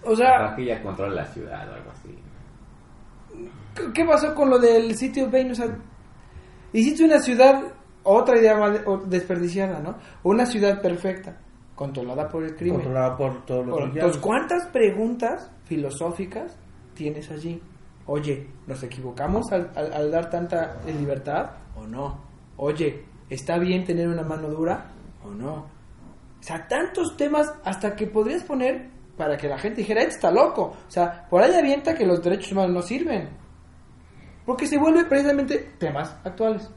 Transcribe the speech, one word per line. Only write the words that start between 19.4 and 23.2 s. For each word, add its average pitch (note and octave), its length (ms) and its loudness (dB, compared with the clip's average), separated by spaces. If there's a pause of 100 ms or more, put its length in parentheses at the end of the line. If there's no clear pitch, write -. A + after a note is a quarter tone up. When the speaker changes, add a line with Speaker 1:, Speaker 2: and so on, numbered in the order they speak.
Speaker 1:
al, F3 240 -2
al, - 180 -6
al D3+ 180 -2
dar E3+ 180 -2
tanta E3+ 460 -4 (100)
libertad D3 680 -4 (240)
o A2 120 -14
no? C#3 320 -10 (380)
Oye, D3+ 480 -4 (240)